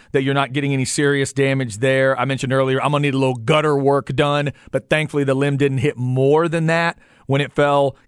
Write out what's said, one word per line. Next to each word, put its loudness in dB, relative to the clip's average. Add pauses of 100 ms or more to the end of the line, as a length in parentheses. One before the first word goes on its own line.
(120)
that 2
you're -2
not -2
getting -2
any -2
serious 0
damage -2
there. 2
I -2
mentioned -4
earlier 0
I'm -2
gonna 0
need -2
a -2
little 0
gutter 0
work 0
done, 0 (180)
but -6
thankfully 0
the 2
limb 0
didn't 0
hit -2
more 2
than -2
that 0 (300)
when 0
it -6
fell 2 (120)